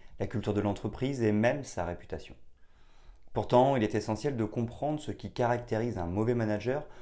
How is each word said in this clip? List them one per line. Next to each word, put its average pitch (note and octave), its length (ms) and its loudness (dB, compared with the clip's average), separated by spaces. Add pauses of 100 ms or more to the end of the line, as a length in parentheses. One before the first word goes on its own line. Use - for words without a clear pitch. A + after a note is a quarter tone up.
(200)
la G2+ 60 0
culture G#2 260 -2
de G2+ 80 2
l'entreprise A2+ 600 -2
et A2 100 6
même B2 320 2
sa F2 220 -4
réputation. - 480 -8 (1000)
Pourtant, B2 440 6
il A#2 60 4
est G#2+ 120 2
essentiel A2+ 420 -2
de A2+ 80 0
comprendre A#2+ 560 -2
ce - 100 -6
qui G2 220 -10
caractérise A#2+ 640 0
un F2+ 100 -2
mauvais G#2+ 280 2
manager A2+ 520 0 (160)